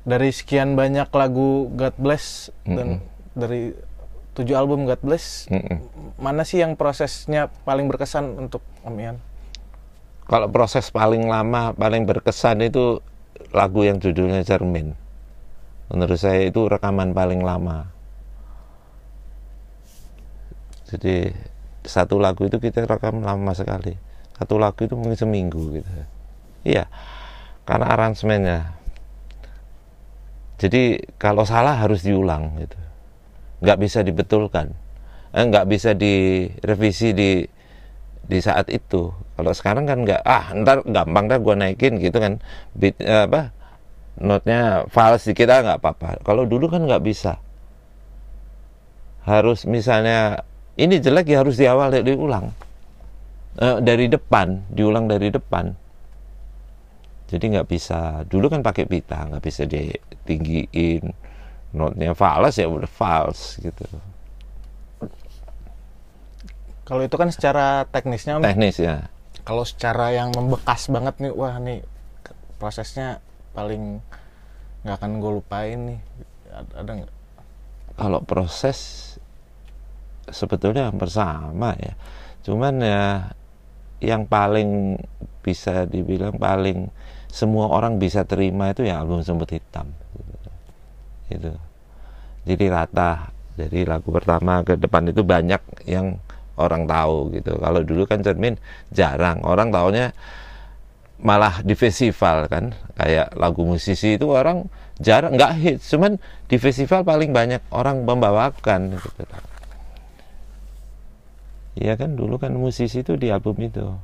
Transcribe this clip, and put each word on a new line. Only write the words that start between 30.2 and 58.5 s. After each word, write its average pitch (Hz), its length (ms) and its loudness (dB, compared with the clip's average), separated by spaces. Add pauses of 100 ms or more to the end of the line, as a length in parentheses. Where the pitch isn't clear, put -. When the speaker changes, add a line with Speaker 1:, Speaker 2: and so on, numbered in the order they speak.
Speaker 2:
Jadi 120 400 4 (160)
kalau 104 320 2
salah 117 320 4
harus 101 240 4
diulang 90 560 2
gitu. 80 160 -8 (880)
Nggak 95 160 6
bisa 104 240 2
dibetulkan. 95 720 0 (560)
Eh, 117 160 4
nggak 101 180 6
bisa 107 300 4
direvisi 98 1200 2
di, 95 320 4 (720)
di 92 240 -2
saat 95 240 2
itu. 87 420 -2 (300)
Kalau 87 160 2
sekarang 127 320 -2
kan 127 160 0
nggak, 98 160 2
"Ah, - 320 2
ntar 127 320 4
gampang 101 480 2
dah 131 80 4
gua 104 160 4
naikin," 101 400 2
gitu 90 240 2
kan. 107 240 0 (320)
Beat, 98 240 2
eh, 107 240 4
apa, 127 320 0 (640)
notnya 104 720 2
fals 113 320 6
dikit, 110 240 4
ah, 127 160 8
nggak 82 160 2
apa-apa. 82 480 -2
Kalau 117 160 4
dulu 123 240 2
kan 165 160 0
nggak 123 160 4
bisa. 101 400 -2 (1800)
Harus 107 400 4
misalnya 110 800 2 (320)
ini 175 240 6
jelek 156 320 4
ya 139 80 8
harus 135 160 4
di 127 160 8
awal 135 240 4
diulang. 123 560 2 (1040)
Eh, 120 240 4
dari 120 320 6
depan, 95 560 4
diulang 107 400 2
dari 104 240 2
depan. 92 400 -2 (1600)
Jadi 90 240 -2
nggak 85 160 0
bisa. 82 560 -2
Dulu 98 240 4
kan 156 100 2